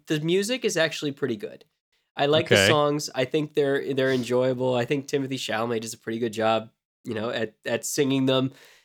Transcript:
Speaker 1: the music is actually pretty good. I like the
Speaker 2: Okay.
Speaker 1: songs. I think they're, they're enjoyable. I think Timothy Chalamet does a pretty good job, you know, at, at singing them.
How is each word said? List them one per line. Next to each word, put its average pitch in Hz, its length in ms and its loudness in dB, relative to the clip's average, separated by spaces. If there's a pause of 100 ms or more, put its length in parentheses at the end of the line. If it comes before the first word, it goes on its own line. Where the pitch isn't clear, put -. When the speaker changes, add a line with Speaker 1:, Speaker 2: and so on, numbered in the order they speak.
Speaker 1:
the 151 140 -2
music 202 440 0
is 170 120 -2
actually 156 340 -2
pretty 127 240 -4
good. 71 300 -14 (520)
I 139 80 2
like 156 240 2
the 117 60 6
Speaker 2:
Okay. 98 120 8
Speaker 1:
songs. 147 460 2
I 131 120 -2
think 151 280 -2
they're, 139 400 0
they're 131 180 2
enjoyable. 127 640 0
I 120 100 0
think 139 220 -4
Timothy 135 300 -2
Chalamet 113 440 -2
does 113 120 -10
a - 40 -14
pretty 113 220 -6
good 117 140 -2
job, 110 360 0 (360)
you 120 80 -6
know, 110 160 -4
at, 117 240 -4 (120)
at 117 200 -2
singing 135 400 0
them. 131 260 2 (340)